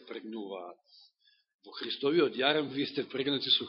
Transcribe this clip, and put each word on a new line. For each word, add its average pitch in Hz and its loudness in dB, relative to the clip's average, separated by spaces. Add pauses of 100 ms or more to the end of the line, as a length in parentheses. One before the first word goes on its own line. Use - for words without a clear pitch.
прегнуваат. 101 -10 (880)
Во - -18
Христовиот 131 2
јарем 143 2
вие 135 -2
сте - -4
прегнати 135 0
со - 4